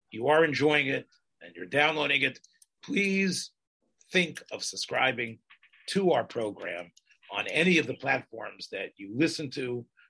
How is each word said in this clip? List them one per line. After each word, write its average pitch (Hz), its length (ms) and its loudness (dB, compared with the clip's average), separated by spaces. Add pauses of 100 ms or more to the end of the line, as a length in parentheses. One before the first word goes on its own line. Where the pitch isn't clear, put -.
(140)
you 113 140 -4
are 156 180 6
enjoying 147 420 2
it 139 200 -4 (340)
and 87 140 -18
you're 90 100 -12
downloading 143 560 2
it, 131 180 -2 (440)
please 196 680 0 (600)
think 170 300 0 (100)
of 101 120 -8
subscribing 117 760 -2 (480)
to 190 240 4
our 123 120 4
program 95 680 -6 (440)
on 104 120 -4
any 160 320 4
of 123 80 0
the 127 80 -4
platforms 113 760 -4
that 95 240 -8
you 98 200 -14
listen 156 340 0
to. 123 340 -6 (260)